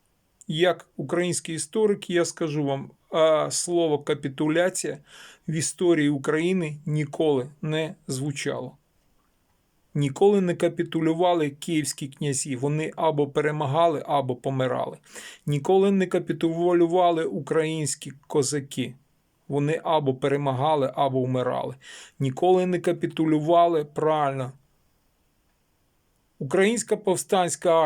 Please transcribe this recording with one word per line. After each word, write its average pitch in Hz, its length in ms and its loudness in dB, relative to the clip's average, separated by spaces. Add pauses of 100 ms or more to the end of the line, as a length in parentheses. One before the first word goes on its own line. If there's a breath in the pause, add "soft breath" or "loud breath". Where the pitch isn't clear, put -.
(480)
Як 165 500 0
український 170 580 -4
історик, 208 540 -2
я 170 160 2
скажу 156 380 -4
вам, 139 280 -4 (180)
а, 156 420 2
слово 165 480 0
«капітуляція» 151 1000 -2 (500 loud breath)
в 165 40 -4
історії 156 580 2
України 156 760 -2
ніколи 147 640 0 (120)
не 156 340 -4 (120)
звучало. 135 680 -6 (1160)
Ніколи 190 480 2
не 175 140 0
капітулювали 165 920 0
київські 147 580 -6
князі. 143 480 -6
Вони 147 400 -2
або 151 320 0
перемагали, 151 800 0
або 131 300 0
помирали. 127 640 -2 (480 loud breath)
Ніколи 190 460 2
не 190 160 2
капітулювали 170 1160 2
українські 156 840 -2 (160)
козаки. 135 680 -2 (540)
Вони 143 360 0
або 151 300 2
перемагали, 139 840 0
або 131 280 0
вмирали. 127 520 -2 (440 loud breath)
Ніколи 180 460 2
не 180 140 0
капітулювали, 170 1040 2
правильно, 147 680 -2 (1900)
українська 196 580 0
повстанська 175 880 2